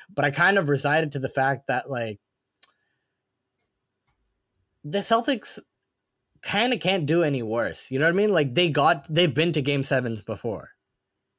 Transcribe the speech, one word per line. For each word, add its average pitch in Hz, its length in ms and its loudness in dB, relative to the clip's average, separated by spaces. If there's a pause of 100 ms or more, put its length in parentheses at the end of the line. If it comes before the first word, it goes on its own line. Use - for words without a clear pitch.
(140)
But 151 100 -2
I 147 60 2
kind 175 300 2
of 151 100 0
resigned 147 440 0
to 143 60 -6
the 131 100 -4
fact 135 380 -2
that, 123 220 -4
like, 117 300 -6 (2750)
the 156 160 -4
Celtics 226 600 0 (840)
kinda 233 340 0
can't 175 280 0
do 165 180 2
any 139 200 0
worse. 110 480 -4
You 131 80 -2
know 151 60 2
what 170 80 4
I 185 40 0
mean? 208 160 2
Like, 143 220 0
they 175 140 2
got, 151 440 2
they've 165 200 4
been 160 200 0
to 156 80 0
game 139 220 0
sevens 123 380 -2
before 104 500 -8 (680)